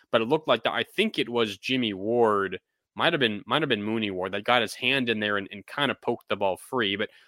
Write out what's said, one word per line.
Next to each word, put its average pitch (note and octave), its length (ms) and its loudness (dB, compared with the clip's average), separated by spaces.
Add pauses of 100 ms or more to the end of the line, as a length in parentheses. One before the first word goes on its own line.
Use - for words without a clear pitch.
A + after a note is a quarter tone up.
(120)
but A#2 100 4
it A2+ 60 0
looked D3+ 220 0
like A#2+ 140 2
the, A#2 80 0
I A2 120 -2
think G#3+ 340 -2
it C#3+ 120 -2
was A2+ 280 0
Jimmy B2 360 -2
Ward, G2+ 680 2 (360)
might C#3 180 2
have D3+ 80 -2
been, G#2+ 260 0
might C3 140 2
have D3+ 80 -2
been A2 120 0
Mooney G#2+ 300 -2
Ward F#2 220 -4
that G#2 100 -4
got A#2+ 180 4
his G#2+ 120 -4
hand B2+ 340 -2
in A2 140 0
there G#2 160 0
and, G2 160 -4
and G2+ 120 -14
kind C#3 240 -2
of A2 120 -6
poked - 260 -4
the A2 80 -2
ball G2 220 -2
free. G#2 400 -2
But G#2 120 -4 (180)